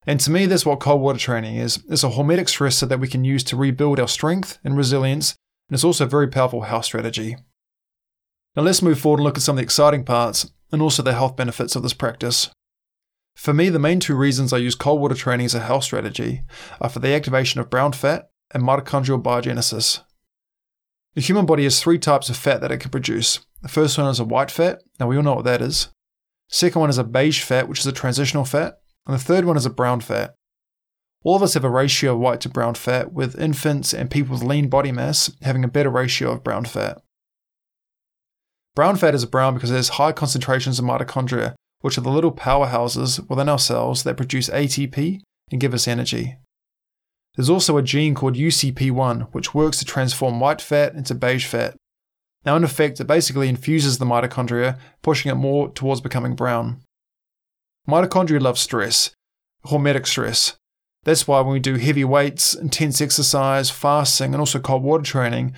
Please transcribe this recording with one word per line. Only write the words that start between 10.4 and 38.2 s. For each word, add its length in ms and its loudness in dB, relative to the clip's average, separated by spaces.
and 120 0
also 200 2
the 120 2
health 220 -2
benefits 380 -4
of 80 -4
this 120 -4
practice. 560 -4
For 180 -2
me, 160 4
the 120 2
main 180 2
two 160 0
reasons 380 2
I 60 2
use 180 -2
cold 240 0
water 160 0
training 300 -2
as 80 -2
a 60 -2
health 240 0
strategy 580 -6
are 80 -4
for 120 -6
the 140 2
activation 460 0
of 100 -6
brown 220 2
fat 380 -2
and 100 -2
mitochondrial 580 0
biogenesis. 800 -2
The 60 -4
human 260 2
body 180 4
has 160 2
three 180 4
types 300 2
of 80 -4
fat 240 0
that 100 -4
it 80 -4
can 120 -10
produce. 500 -2
The 60 -14
first 280 2
one 120 0
is 120 -2
a 40 -2
white 260 0
fat. 320 0
Now, 80 0
we 80 2
all 60 2
know 120 2
what 120 -4
that 160 2
is. 260 -2
Second 320 2
one 100 4
is 80 2
a 60 0
beige 380 2
fat, 260 0
which 120 -6
is 60 -2
a 60 -2
transitional 520 -2
fat. 340 -2
And 80 -2
the 80 -2
third 220 2
one 120 2
is 100 0
a 40 0
brown 300 0
fat. 340 -6
All 120 4
of 60 4
us 120 2
have 100 0
a 60 2
ratio 440 2
of 60 -2
white 220 0
to 60 -8
brown 260 -2
fat, 380 -2
with 260 -4
infants 540 -2
and 180 -4
people 220 -2
with 120 -4
lean 240 2
body 240 2
mass 380 -2
having 220 0
a 40 0
better 220 2
ratio 400 0
of 140 -8
brown 200 -4
fat. 360 -6